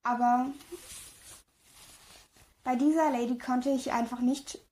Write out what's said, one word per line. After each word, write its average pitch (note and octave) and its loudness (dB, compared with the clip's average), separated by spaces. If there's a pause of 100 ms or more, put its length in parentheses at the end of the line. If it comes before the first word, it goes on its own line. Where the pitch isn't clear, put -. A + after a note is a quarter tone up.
Aber B3 2 (2250)
bei B3+ 0
dieser D4+ 4
Lady A#3+ -2
konnte B3+ 0
ich C4+ 0
einfach A#3+ -2
nicht B3+ -2 (140)